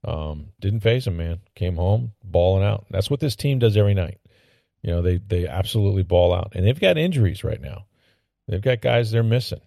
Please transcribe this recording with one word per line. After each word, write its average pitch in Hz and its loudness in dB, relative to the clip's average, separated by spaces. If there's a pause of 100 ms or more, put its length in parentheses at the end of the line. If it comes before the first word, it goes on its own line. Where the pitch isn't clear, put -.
Um, 76 -8 (120)
didn't 104 -2
phase 120 0
'em, 87 -4
man. 85 -6 (140)
Came 90 -4
home, 107 0 (120)
balling 95 2
out. 104 -2
That's 95 -2
what 143 -2
this 143 -2
team 139 -2
does 110 4
every 101 4
night. 92 -4 (640)
You - -4
know, 85 0
they, 90 2
they 90 -2
absolutely 95 0
ball 87 4
out. 90 -6
And 90 0
they've 131 2
got 180 4
injuries 139 0
right - -4
now. 95 -14 (600)
They've 92 -4
got 123 0
guys 120 0
they're 117 2
missing 113 -2